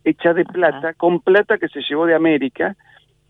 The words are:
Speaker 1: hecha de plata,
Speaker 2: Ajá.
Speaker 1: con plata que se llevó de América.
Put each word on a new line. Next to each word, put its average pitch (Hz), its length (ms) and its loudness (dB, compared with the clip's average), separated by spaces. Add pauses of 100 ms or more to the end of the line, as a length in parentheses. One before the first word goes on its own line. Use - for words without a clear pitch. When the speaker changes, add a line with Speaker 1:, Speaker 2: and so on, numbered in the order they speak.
Speaker 1:
hecha 165 280 0
de 170 120 0
plata, 170 340 -2
Speaker 2:
Ajá. 165 160 -6
Speaker 1:
con 170 260 0
plata 202 380 2
que 170 100 -4
se 139 140 -10
llevó 156 240 -2
de 165 80 2
América. 160 600 0 (560)